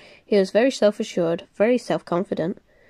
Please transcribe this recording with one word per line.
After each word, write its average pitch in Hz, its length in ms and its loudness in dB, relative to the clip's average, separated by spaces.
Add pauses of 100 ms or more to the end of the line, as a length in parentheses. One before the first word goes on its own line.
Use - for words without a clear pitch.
(240)
He 214 120 0
was 190 140 2
very 247 220 2
self-assured, 185 800 -2
very 233 240 2
self-confident, 175 800 -4 (300)